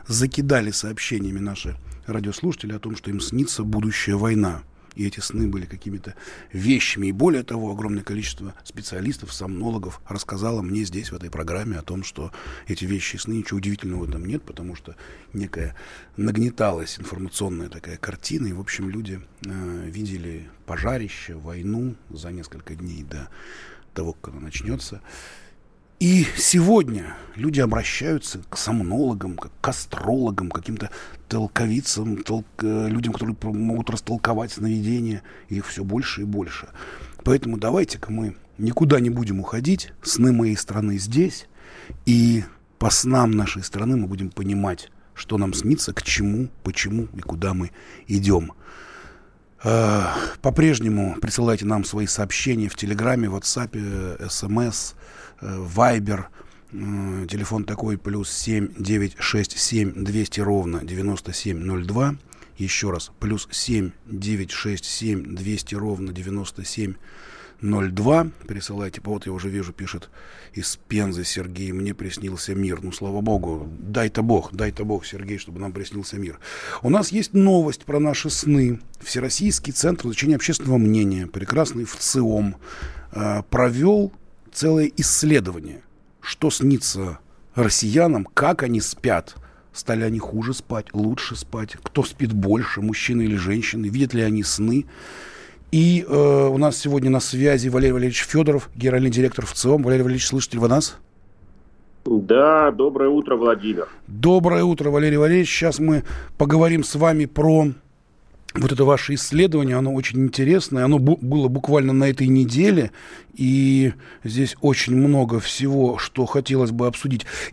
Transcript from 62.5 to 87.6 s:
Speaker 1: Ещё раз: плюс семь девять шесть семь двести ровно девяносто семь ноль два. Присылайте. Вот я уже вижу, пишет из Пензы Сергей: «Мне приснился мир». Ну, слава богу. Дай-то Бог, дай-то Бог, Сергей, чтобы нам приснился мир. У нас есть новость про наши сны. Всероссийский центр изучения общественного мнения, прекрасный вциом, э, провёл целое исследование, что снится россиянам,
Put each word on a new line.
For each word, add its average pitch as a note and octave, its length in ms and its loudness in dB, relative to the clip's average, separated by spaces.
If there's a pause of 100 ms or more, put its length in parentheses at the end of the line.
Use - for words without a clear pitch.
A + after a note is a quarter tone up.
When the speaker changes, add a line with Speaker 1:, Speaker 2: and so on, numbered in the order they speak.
Speaker 1:
Ещё G2 320 -2
раз: F2 300 -8
плюс G#2+ 320 -2
семь G2+ 400 -2 (120)
девять G2+ 460 -4
шесть G2+ 340 -6
семь F#2+ 520 -4
двести G2+ 400 -6
ровно G2 360 -4
девяносто F#2+ 520 -8
семь G2 300 -6 (640)
ноль G2+ 320 0
два. C#3+ 340 4 (220)
Присылайте. G2+ 560 -8
Вот G#2 220 -6
я F#2+ 60 -6
уже F#2 160 -6
вижу, F#2+ 240 -6
пишет F#2 380 -10 (440)
из - 220 -6 (120)
Пензы F#2+ 360 -2
Сергей: F#2 480 -6
«Мне G2 220 -4
приснился F#2+ 600 -8
мир». F#2 280 -2
Ну, F#2+ 80 -8
слава G2 300 -6
богу. F2+ 480 -2 (100)
Дай-то G#2+ 440 0
Бог, A2 300 2
дай-то G#2 320 -4
Бог, G#2 220 -4
Сергей, G2 320 -10
чтобы E2+ 220 -12
нам G2 120 -8
приснился G2+ 440 -10
мир. F2 240 -8 (420)
У B2 80 2
нас F#3+ 220 4
есть G#3 220 0
новость F#3 500 6
про D3 160 0
наши D3+ 300 0
сны. C3 500 2 (200)
Всероссийский - 720 -2
центр D#3 340 0
изучения C3+ 300 2
общественного C3 420 2
мнения, G#2 480 4
прекрасный A#2 580 -2
вциом, G#2+ 720 0 (560)
э, G#2 380 -2
провёл D3+ 640 4 (400)
целое D#3 440 2
исследование, F#2 840 2 (380)
что - 300 0
снится G2 680 0 (360)
россиянам, A#2 720 4